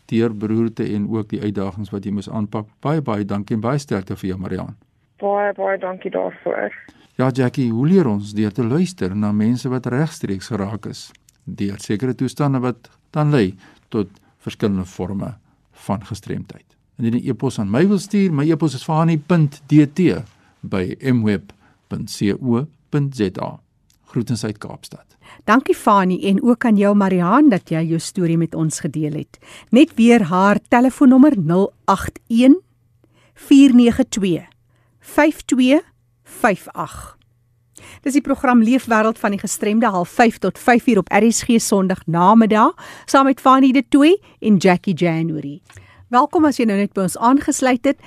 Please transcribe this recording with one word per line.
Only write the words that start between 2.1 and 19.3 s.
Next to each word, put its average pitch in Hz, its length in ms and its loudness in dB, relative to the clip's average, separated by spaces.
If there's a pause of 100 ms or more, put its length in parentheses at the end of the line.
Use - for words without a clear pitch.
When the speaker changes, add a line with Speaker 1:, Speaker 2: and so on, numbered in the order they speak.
Speaker 1:
moes 101 180 -8
aanpak. 107 360 -8 (160)
Baie, 151 200 -2
baie 104 240 -4
dankie 101 300 -6
en 107 60 -4
baie 123 160 -2
sterkte 101 380 -8
vir 95 140 -8
jou, 95 100 -8
Mariaan. 92 360 -10 (440)
Speaker 2:
Baie, 202 340 -4
baie 196 240 -6
dankie 185 340 -10
daarvoor. - 600 -6 (460)
Speaker 1:
Ja, 131 120 0
Jackie, 127 420 -2
hoe 117 160 -2
leer 180 200 4
ons? 104 260 -4
Deur 104 180 -2
te 120 120 -4
luister 117 520 -4
na 104 160 -2
mense 113 380 -2
wat 127 160 -6
regstreeks 120 640 -6
geraak 104 380 -8
is - 260 -16 (340)
deur 98 340 -8
sekere 120 360 -4
toestande 135 440 -4
wat 123 300 -6 (220)
dan 151 200 -2
lei 104 240 0 (340)
tot 104 180 -4 (300)
verskillende 101 480 -4
vorme 98 480 -10 (380)
van - 340 -8
gestremdheid. - 720 -14 (200)
Indien 113 240 -2
'n - 80 -6
e-pos 123 300 -4
aan 98 120 -4
my 147 160 2
wil 202 100 0
stuur, 190 360 -2
my 147 180 0
e-pos 156 220 -2
is 131 100 -12
fani 165 340 0
punt 151 500 0